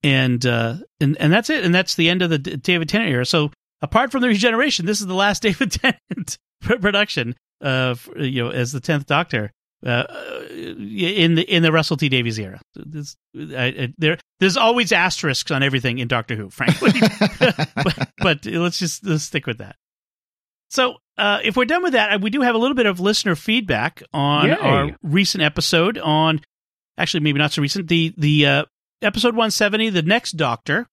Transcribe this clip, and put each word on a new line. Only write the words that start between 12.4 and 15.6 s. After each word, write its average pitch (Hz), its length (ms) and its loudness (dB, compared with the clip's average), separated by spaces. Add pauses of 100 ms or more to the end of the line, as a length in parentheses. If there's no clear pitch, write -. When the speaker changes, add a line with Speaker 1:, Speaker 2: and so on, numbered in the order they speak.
Speaker 1:
This, 147 420 -14 (200)
I, 131 300 -8
I, 127 320 -6
there, 156 200 0 (200)
there's 185 200 2
always 233 340 2
asterisks 170 580 0
on 135 120 0